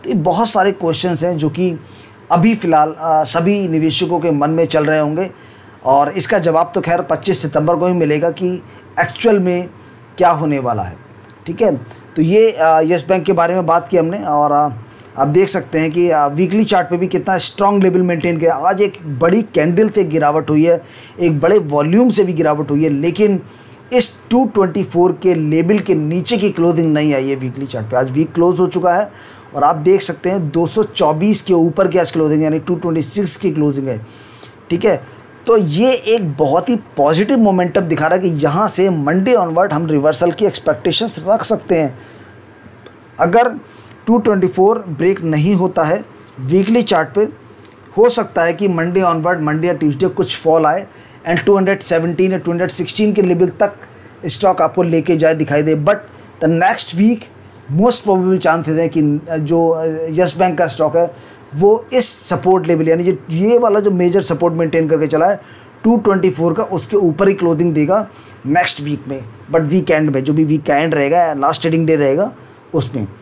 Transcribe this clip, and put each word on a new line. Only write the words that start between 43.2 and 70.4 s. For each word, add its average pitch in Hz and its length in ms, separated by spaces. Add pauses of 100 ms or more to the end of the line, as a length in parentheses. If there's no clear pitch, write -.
टू 233 120
ट्वेंटी 208 280
फ़ोर 196 420
break 170 340
नहीं 160 320
होता 180 300
है 180 200 (360)
weekly 190 420
chart 156 320
पे, 214 140 (680)
हो 220 120
सकता 220 360
है 170 80
कि 196 160
Monday 175 340
onward, 170 400
Monday 151 260
या 175 60
Tuesday 147 340
कुछ - 280
fall 160 300
आए 175 200 (420)
and 170 180
टू 202 100
हंड्रेड 196 260
सेवनटीन 170 500
या 190 60
टू 165 120
हंड्रेड 175 200
सिक्सटीन 208 420
के 208 100
लेवल 180 260 (120)
तक 202 120 (540)
stock 185 360
आपको 160 200
लेके 165 340
जाए 160 180
दिखाई 151 280
दे। 156 140
But 196 280 (380)
the 160 100
next 175 440
week 220 280 (560)
most 240 240
probable 185 380
chances 160 360
है 165 100
कि 160 140 (280)
जो 160 280 (520)
Yes 170 280
Bank 180 200
का 170 80
stock 151 300
है 170 140 (440)
वो 190 180 (200)
इस 254 160 (200)
support 180 380
level, 160 220
यानी 165 160
ये, 190 140 (120)
ये 202 280
वाला 214 220
जो 202 100
major 180 320
support 170 320
maintain 165 340
करके 156 180
चला 160 200
है 196 140 (440)
टू 226 120
ट्वेंटी 196 340
फ़ोर 165 240
का, 220 80
उसके 196 340
ऊपर 185 320
ही 196 60
क्लोजिंग 170 400
देगा 180 320 (400)
next 165 340
week 147 280
में, 135 160 (280)
but 165 80
वीकेंड 156 500
में, 135 140
जो 151 80
भी 156 120